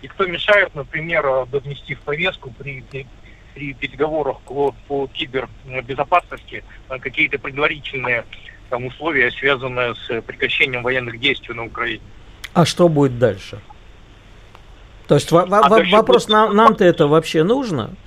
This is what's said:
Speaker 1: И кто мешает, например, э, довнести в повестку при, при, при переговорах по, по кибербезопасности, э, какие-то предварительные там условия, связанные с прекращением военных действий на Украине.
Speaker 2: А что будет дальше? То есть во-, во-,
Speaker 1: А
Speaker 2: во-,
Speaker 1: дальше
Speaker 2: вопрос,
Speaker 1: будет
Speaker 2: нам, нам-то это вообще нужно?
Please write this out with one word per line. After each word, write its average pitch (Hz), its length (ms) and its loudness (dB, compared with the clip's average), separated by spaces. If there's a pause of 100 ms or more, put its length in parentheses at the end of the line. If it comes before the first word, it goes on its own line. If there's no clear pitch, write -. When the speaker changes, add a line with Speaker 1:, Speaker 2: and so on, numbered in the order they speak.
Speaker 1:
И 139 60 -16
кто 196 180 -6
мешает, 180 480 0
например, 156 520 -4
э, 131 200 0
довнести 139 480 -8
в - 60 -16
повестку 151 580 -6
при, 135 320 -14
при, 135 160 -12 (480)
при 143 220 -12
переговорах 139 720 -4
по, 135 260 -2 (140)
по 139 200 -4
кибербезопасности, 131 1600 -4 (260)
э, 131 80 -8
какие-то 139 400 -4
предварительные 135 880 -4 (460)
там 123 140 -6
условия, 131 440 0
связанные 123 640 -2
с 113 300 -8
прекращением 131 580 -4
военных 120 380 -4
действий 127 340 -4
на 117 120 -10
Украине. 113 360 -8 (540)
Speaker 2:
А 170 100 4
что 175 240 4
будет 139 300 2
дальше? 107 400 -2 (1500)
То 147 80 4
есть - 160 0
во-, 170 140 6
во-, 202 140 2
Speaker 1:
А 160 100 6
Speaker 2:
во-, 220 80 6
Speaker 1:
дальше 185 180 2
Speaker 2:
вопрос, 226 300 6
Speaker 1:
будет 214 80 0
Speaker 2:
нам, 214 220 4
нам-то 208 280 6
это 170 220 6
вообще 160 380 2
нужно? 196 480 -2 (160)